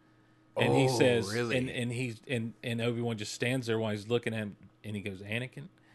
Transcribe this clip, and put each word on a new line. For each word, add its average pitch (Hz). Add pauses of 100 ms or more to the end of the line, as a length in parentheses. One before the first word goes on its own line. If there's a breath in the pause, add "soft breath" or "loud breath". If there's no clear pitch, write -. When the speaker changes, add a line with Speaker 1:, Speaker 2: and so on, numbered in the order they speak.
(560 soft breath)
Speaker 1:
And 117
he 135
Speaker 2:
Oh, 123
Speaker 1:
says, 117
Speaker 2:
really? 120
Speaker 1:
and, 127
and 123
he, 117 (100)
and, 117 (100)
and 117
Obi-Wan 117
just 104
stands 123
there 113
while 110
he's 104
looking 120
at 110
him, 104 (260)
and 104
he 95
goes, 95
"Anakin?" 127 (260 soft breath)